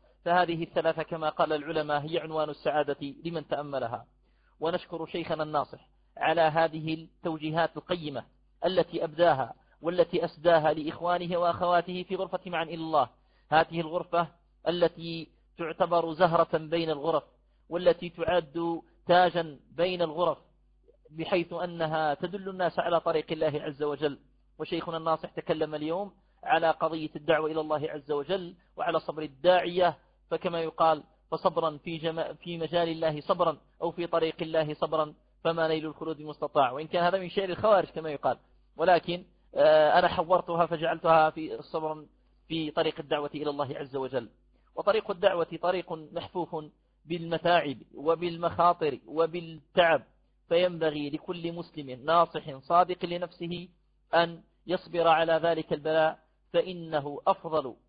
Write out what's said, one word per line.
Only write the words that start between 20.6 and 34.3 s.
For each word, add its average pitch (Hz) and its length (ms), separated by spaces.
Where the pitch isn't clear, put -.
بحيث 170 420
أنها 165 640
تدل 190 340
الناس 185 300
على 170 220
طريق 160 320
الله 156 300
عز 147 200
وجل. 147 360
وشيخنا 165 380
الناصح 160 340
تكلم 156 440
اليوم 165 380
على 165 280
قضية 160 460
الدعوة 151 340
إلى 160 100
الله 151 300
عز 147 220
وجل 175 420
وعلى 165 240
صبر 156 220
الداعية، 175 760
فكما 170 300
يقال: 160 420
"فصبرا 160 460
في 165 220
جما-، 160 340
في 170 260
مجال 165 300
الله 160 320
صبرا"، 170 380
أو 170 80
"في 170 160
طريق 160 360